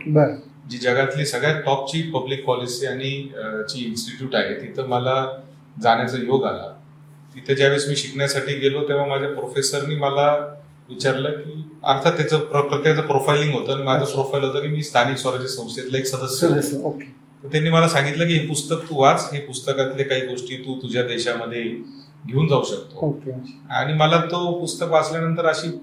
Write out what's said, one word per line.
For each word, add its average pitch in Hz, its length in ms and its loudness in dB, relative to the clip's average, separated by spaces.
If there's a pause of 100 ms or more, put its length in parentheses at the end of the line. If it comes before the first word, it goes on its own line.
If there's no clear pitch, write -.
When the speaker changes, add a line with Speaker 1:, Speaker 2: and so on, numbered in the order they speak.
Speaker 1:
बरं. 151 280 4 (340)
Speaker 2:
जी 123 80 -10
जगातली 135 480 2
सगळ्यात 147 300 0 (100)
टॉपची 156 360 0
public 135 440 -4
policy 123 400 -2
आणि, 135 520 -6
अ, 110 240 -6
ची 120 240 -8
institute 120 500 -6
आहे, 101 180 0
तिथं - 340 -8
मला 127 380 0 (580)
जाण्याचा 120 340 4
योग 120 260 2
आला. 95 300 -4 (640)
तिथे 135 200 0
ज्यावेळेस 139 340 4
मी 143 60 0
शिकण्यासाठी 139 580 -2
गेलो, 139 280 2
तेव्हा 143 240 2
माझ्या 139 240 -2
प्रोफेसरनी 139 640 -2
मला 143 600 2 (340)
विचारलं 135 420 0
की, - 380 -10 (140)
अर्थात 139 280 4
त्याचं 147 280 2
प्र-, 143 220 0
प्रत्येकाचं 147 460 2
profiling 147 460 2
होतं 131 200 -2
आणि 139 100 -4
माझं 131 160 2
Speaker 1:
अच्छा. - 140 -2
Speaker 2:
profile 139 300 0
होतं 135 180 0
की 151 60 -4
मी 151 160 -2
स्थानिक 131 340 2
स्वराज्य 127 300 -2
संस्थेतला 127 500 -6
एक 131 80 -2
सदस्य 131 420 0
आहे. 147 140 4
Speaker 1:
सदस्य, 135 220 -2
ओके. - 420 -8 (180)
Speaker 2:
तर 139 40 -12
त्यांनी 156 220 0
मला 165 180 6
सांगितलं 147 400 2
की, 170 60 2
"हे 147 140 2
पुस्तक 151 280 -2 (140)
तू 143 120 0
वाच, 160 320 6
हे 143 60 -4
पुस्तकातले 135 640 -2
काही 131 180 0
गोष्टी 127 340 -6
तू 127 220 -8
तुझ्या 123 260 -2
देशामध्ये 117 580 -4 (640)
घेऊन 143 200 2
जाऊ 135 160 4
शकतो." - 380 -8
Speaker 1:
ओके. 139 300 -4 (380)
Speaker 2:
आणि 131 240 0
मला 156 240 6
तो 175 420 0
पुस्तक 165 300 -4
वाचल्यानंतर 165 560 2
अशी 160 380 0